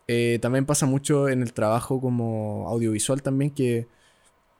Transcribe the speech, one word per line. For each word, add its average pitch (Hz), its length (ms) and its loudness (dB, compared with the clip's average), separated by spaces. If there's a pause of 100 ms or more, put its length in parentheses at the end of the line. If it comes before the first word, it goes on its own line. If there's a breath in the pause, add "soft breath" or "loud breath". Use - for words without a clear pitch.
Eh, 120 340 2
también 131 240 2
pasa 147 220 0
mucho 139 420 2
en 127 140 2
el 117 100 -6
trabajo 117 480 0
como 110 680 -2
audiovisual 117 520 0
también, 139 300 0
que 120 360 -2 (720 soft breath)